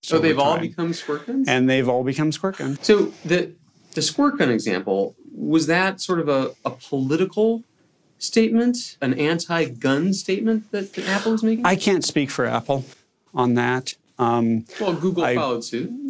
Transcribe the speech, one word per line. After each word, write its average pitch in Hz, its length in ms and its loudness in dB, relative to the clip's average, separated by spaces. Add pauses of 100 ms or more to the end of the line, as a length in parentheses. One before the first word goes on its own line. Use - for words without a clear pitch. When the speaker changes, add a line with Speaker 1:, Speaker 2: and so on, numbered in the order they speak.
Speaker 1:
So 165 160 0
they've 156 180 2
Speaker 2:
over 139 100 4
Speaker 1:
all 156 100 4
Speaker 2:
time. 170 40 -4
Speaker 1:
become 170 320 -4
squirt 147 320 -8
guns? 269 220 -2
Speaker 2:
And 127 200 2
they've 131 220 2
all 127 140 2
become 143 280 0
squirt 190 280 -4
guns. 139 240 -6
Speaker 1:
So 208 280 4 (140)
the, 175 240 0 (460)
the - 80 -2
squirt 285 340 0
gun 135 140 2
example, 98 640 -2 (200)
was 151 300 2
that 185 340 0
sort 175 200 -2
of 147 100 -2
a, 135 220 0 (120)
a - 60 -4
political 185 920 -2 (560)
statement, 233 840 2
an 127 140 0
anti-gun 151 960 0
statement 214 560 -2
that, 196 240 -6
that 185 140 -8
Apple 202 260 0
is 220 80 0
making? 220 240 2
Speaker 2:
I 185 100 4
can't 185 300 2
speak 143 240 0
for 127 160 -2
Apple 123 400 -2 (480)
on 123 220 2
that. 123 400 -2 (240)
Um, 117 480 2 (120)
Speaker 1:
Well, 196 140 0
Google 170 300 -2
Speaker 2:
I, 123 100 2
Speaker 1:
followed 123 300 -2
suit. 120 280 -6 (180)